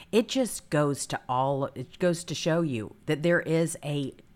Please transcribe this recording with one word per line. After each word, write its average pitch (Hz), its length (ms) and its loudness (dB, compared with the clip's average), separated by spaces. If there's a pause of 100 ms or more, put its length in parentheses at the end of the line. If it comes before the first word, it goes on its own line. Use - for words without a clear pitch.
(120)
it 220 160 4
just - 440 -4
goes 147 360 2
to - 120 -6 (100)
all, 135 460 0
it - 240 -12
goes 170 260 0
to 156 100 -6
show 170 260 2
you 120 340 -2 (100)
that 151 160 0
there 170 200 4
is 160 440 0
a 143 280 -4 (220)